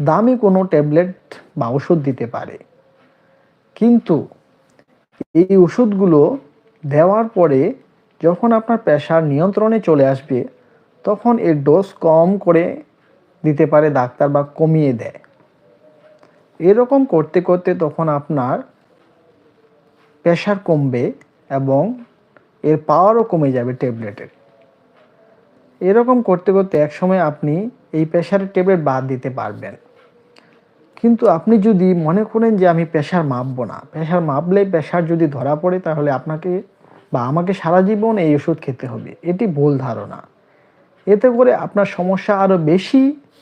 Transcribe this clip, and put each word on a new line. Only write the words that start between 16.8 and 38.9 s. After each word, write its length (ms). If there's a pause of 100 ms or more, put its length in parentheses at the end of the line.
করতে 360
করতে 340
তখন 340
আপনার 500 (1600)
প্রেশার 360
কমবে 540 (380)
এবং 540 (580)
এর 240
পাওয়ারও 360
কমে 300
যাবে 220
ট্যাবলেটের। 540 (1500)
এরকম 420
করতে 300
করতে 260
একসময় 400
আপনি 520 (220)
এই 120
প্রেশারের 440
ট্যাবলেট 320
বাদ 260
দিতে 240
পারবেন। 460 (1200)
কিন্তু 320
আপনি 300
যদি 360
মনে 300
করেন 320
যে 120
আমি 160
প্রেশার 400
মাপবো 400
না, 180 (100)
প্রেশার 280
মাপলে 440
প্রেশার 420
যদি 200
ধরা 300
পড়ে 240
তাহলে 300
আপনাকে 520 (500)
বা 140
আমাকে 260
সারা 300
জীবন 360
এই 160
ওষুধ 260
খেতে 260
হবে, 360